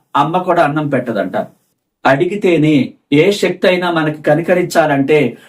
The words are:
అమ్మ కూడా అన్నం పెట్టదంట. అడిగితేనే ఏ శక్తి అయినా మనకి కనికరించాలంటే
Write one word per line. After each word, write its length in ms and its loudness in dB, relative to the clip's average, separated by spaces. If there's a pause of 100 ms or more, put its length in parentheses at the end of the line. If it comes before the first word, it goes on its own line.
(160)
అమ్మ 220 0
కూడా 260 0
అన్నం 260 -2
పెట్టదంట. 580 -4 (580)
అడిగితేనే 880 2 (200)
ఏ 180 4
శక్తి 360 -2
అయినా 240 0
మనకి 300 -4
కనికరించాలంటే 1160 0 (120)